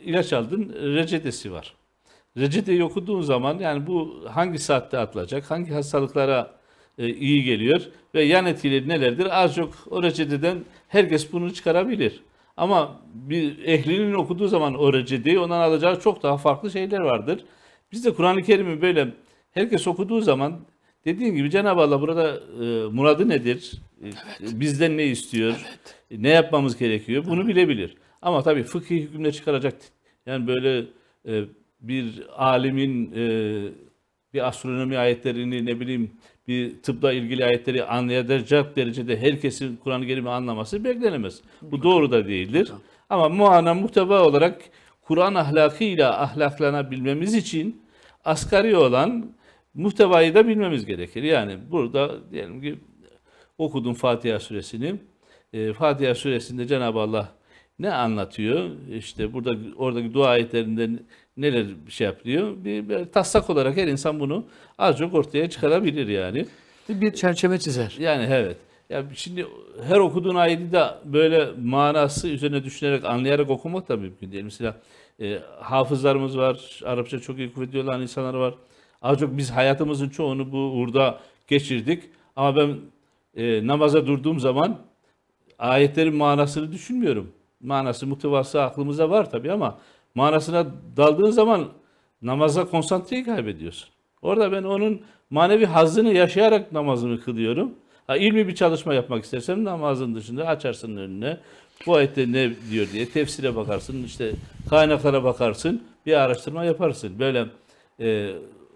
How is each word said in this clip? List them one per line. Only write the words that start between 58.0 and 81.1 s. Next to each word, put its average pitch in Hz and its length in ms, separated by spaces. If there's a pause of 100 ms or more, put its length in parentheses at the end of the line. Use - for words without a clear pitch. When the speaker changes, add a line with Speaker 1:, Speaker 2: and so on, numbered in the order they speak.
Speaker 1:
İşte 110 380
burada, 123 180 (260)
oradaki 120 380
dua 139 140
ayetlerinde 117 600 (480)
neler 131 300 (220)
şey - 180
yapıyor? 143 460 (120)
Bir, 202 240
bir 190 160
taslak 190 460
olarak 143 260
her 185 120
insan 151 320
bunu 151 240 (340)
az 156 200
çok 170 160
ortaya 156 360
çıkarabilir 156 580
yani. 101 380 (420)
Speaker 2:
Bir 214 260
çerçeve 180 440
çizer. 123 400
Speaker 1:
Yani 143 320
evet. 107 260 (340)
Ya 139 140 (100)
şimdi 180 320 (400)
her 185 120
okuduğun 180 360
ayeti 170 380
de 175 120 (200)
böyle 156 440 (140)
manası 143 680
üzerine 143 360
düşünerek, 139 400
anlayarak 135 460
okumak 165 380
da 120 80
mümkün 95 360
değil. 101 120
Mesela, 107 320 (460)
e, 101 160 (220)
hafızlarımız 135 800
var, 131 460
Arapça 123 340
çok 131 200
iyi 123 140
kuvvetli 131 280
olan 131 220
insanlar 131 320
var. 127 200 (480)
Az 139 160
çok 139 180
biz 139 140
hayatımızın 139 580
çoğunu 135 440
bu 135 60
uğurda 131 640 (280)